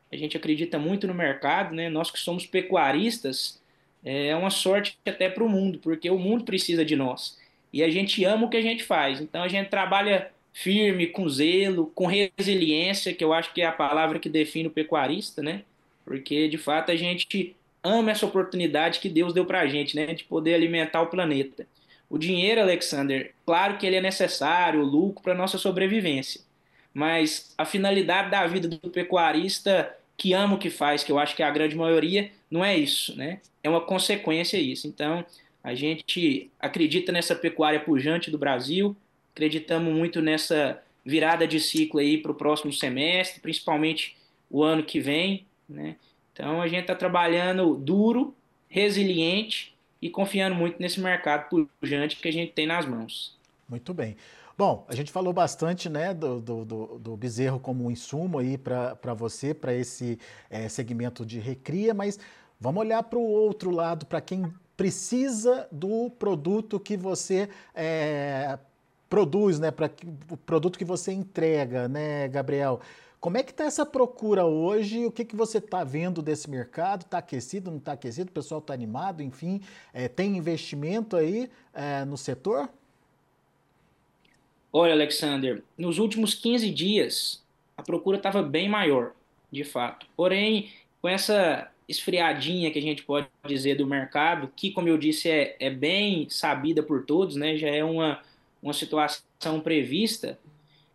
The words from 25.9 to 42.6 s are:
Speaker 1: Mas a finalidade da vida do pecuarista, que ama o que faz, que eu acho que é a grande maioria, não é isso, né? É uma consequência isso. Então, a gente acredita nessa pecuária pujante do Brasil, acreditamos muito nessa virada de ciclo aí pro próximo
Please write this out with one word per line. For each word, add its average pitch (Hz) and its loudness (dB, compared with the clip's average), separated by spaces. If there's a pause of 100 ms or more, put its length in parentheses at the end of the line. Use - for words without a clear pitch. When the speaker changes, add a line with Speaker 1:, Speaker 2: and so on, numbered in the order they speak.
Speaker 1:
Mas 156 0
a 156 2
finalidade 196 2
da 196 4
vida 170 0
do 165 -8
pecuarista, 175 2 (240)
que 185 2
ama 196 4
o 190 0
que 180 -2
faz, 147 2
que - -2
eu 143 4
acho 147 0
que - 0
é 156 2
a 143 0
grande 151 2
maioria, 165 2 (220)
não 165 0
é 196 4
isso, 143 0
né? 156 -8 (240)
É 151 0
uma 170 4
consequência 180 0
isso. 135 -2
Então, 156 -4 (380)
a 123 -6
gente 151 0
acredita 170 0
nessa 175 0
pecuária 160 2
pujante 156 0
do 151 -4
Brasil, 156 0 (380)
acreditamos 160 0
muito 170 2
nessa 156 2 (240)
virada 160 4
de 156 2
ciclo 156 2
aí 147 4
pro 151 -4
próximo 151 0